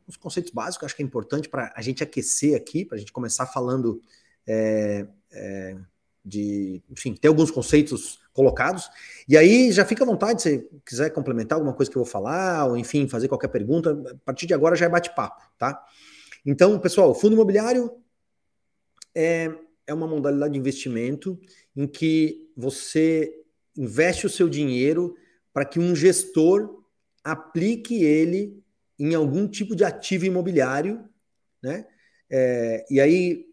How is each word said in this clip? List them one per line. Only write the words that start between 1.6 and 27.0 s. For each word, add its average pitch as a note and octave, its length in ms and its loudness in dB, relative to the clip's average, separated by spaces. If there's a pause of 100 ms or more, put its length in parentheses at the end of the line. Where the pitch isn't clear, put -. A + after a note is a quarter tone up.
a A#2 60 -14
gente B2+ 200 -6
aquecer D3 540 -2
aqui, D#3+ 300 -6
pra A2+ 120 -12
gente A2+ 140 -14
começar B2+ 340 -6
falando, B2 560 -4 (460)
é, G#2+ 580 -2 (280)
é, G2 420 -12 (480)
de, G2+ 640 -6
enfim, B2+ 240 -8
ter - 140 2
alguns D#3 240 4
conceitos C#3+ 680 0 (120)
colocados. C#3 580 2 (380)
E C#3+ 80 6
aí G#3+ 380 8
já F#3+ 100 4
fica A#3+ 220 2
à - 20 0
vontade, A3+ 340 0
se D3 280 -2 (160)
quiser C#3 240 -2
complementar C3 480 -4
alguma C#3 160 -2
coisa C3 180 0
que - 60 -6
eu B2 60 0
vou A#2+ 60 -6
falar, D3+ 580 -2
ou A#2+ 100 0
enfim, C3+ 300 -2
fazer A#2+ 200 -4
qualquer - 220 -4
pergunta, D3+ 420 0
a C#3 320 -8
partir C3 220 -8
de F3 80 0
agora E3 240 4
já F3 80 2
é E3+ 40 2
bate-papo, E3+ 540 -4 (140)
tá? C3+ 260 -6 (640)
Então, F3+ 340 4
pessoal, F3+ 340 4
fundo G#3+ 200 4
imobiliário A3 580 2 (1200)
é, E3 380 0 (340)
é D3 80 -8
uma D#3+ 140 -4
modalidade C#3+ 460 -2
de C#3 60 -4
investimento C3+ 800 -4 (380)
em C#3 100 -4
que D#3 680 -2
você D#3 880 -2 (320)
investe D3 500 0
o - 40 0
seu F3 180 2
dinheiro D3 680 0 (360)
para C#3 140 -2
que - 140 -6
um F3 140 2
gestor F3+ 880 2 (400)